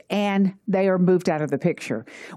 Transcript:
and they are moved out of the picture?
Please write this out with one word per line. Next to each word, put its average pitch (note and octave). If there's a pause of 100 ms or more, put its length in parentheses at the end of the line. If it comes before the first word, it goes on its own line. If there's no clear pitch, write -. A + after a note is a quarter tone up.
(120)
and G3 (140)
they F#3+
are F#3
moved F3+
out D#3
of D3
the C#3
picture? - (320)